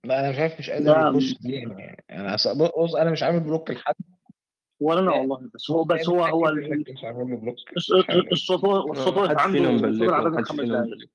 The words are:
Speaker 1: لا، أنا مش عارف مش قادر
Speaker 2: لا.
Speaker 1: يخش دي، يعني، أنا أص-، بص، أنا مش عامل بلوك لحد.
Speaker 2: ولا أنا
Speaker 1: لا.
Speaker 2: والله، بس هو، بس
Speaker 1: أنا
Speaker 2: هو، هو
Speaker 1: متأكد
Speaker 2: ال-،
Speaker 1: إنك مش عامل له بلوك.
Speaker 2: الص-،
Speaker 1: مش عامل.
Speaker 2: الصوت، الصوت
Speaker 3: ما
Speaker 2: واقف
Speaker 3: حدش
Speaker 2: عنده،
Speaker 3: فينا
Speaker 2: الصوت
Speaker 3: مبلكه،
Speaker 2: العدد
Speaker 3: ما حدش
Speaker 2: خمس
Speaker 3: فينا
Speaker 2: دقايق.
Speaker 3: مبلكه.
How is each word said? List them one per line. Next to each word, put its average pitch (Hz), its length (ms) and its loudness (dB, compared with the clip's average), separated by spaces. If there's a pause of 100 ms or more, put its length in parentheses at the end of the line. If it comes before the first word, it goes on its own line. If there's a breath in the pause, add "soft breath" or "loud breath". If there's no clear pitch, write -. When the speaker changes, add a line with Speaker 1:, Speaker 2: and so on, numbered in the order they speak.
Speaker 1:
لا، 131 140 0
أنا 139 100 0
مش 135 100 -4
عارف 160 200 -2
مش 143 100 -12
قادر 147 160 -2
Speaker 2:
لا. 151 240 6
Speaker 1:
يخش 131 320 0
دي، 123 120 -6
يعني، 117 580 -12
أنا 98 240 -6
أص-، - 120 0 (300)
بص، 165 180 0
أنا 160 160 2
مش 147 120 -2
عامل 170 160 2
بلوك 160 320 -4
لحد. 135 240 -4 (840)
Speaker 2:
ولا 160 200 2
أنا 190 100 2
Speaker 1:
لا. 147 60 2
Speaker 2:
والله، 131 380 -2
بس - 180 -8
هو، 165 120 2
بس 165 260 2
Speaker 1:
أنا 175 80 4
Speaker 2:
هو، 170 80 4
هو 160 160 2
Speaker 1:
متأكد 156 160 2
Speaker 2:
ال-، 147 160 -6
Speaker 1:
إنك 147 160 -4
مش 135 140 -14
عامل 123 280 -8
له 120 60 -6
بلوك. 113 180 -8
Speaker 2:
الص-، - 440 0
Speaker 1:
مش - 100 0
عامل. 180 220 2
Speaker 2:
الصوت، 180 320 0 (280)
الصوت 139 220 0
Speaker 3:
ما 196 80 2
Speaker 2:
واقف 185 80 2
Speaker 3:
حدش 147 120 2
Speaker 2:
عنده، 190 180 2
Speaker 3:
فينا 135 100 4
Speaker 2:
الصوت 117 160 2
Speaker 3:
مبلكه، 110 240 2
Speaker 2:
العدد 156 220 2
Speaker 3:
ما 165 60 -2
حدش 113 120 -4
Speaker 2:
خمس 147 100 -6
Speaker 3:
فينا 120 140 -2
Speaker 2:
دقايق. 120 140 0
Speaker 3:
مبلكه. - 280 -14